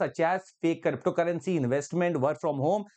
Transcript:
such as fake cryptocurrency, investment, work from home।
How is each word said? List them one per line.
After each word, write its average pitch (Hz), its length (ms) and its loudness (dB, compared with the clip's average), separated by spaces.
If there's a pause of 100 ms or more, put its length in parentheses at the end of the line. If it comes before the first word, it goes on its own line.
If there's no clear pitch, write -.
such 151 180 -2 (100)
as 185 220 -4 (100)
fake 165 220 0
cryptocurrency, 170 760 0
investment, 151 640 0
work 151 180 0
from 143 220 -2
home। 202 180 0 (140)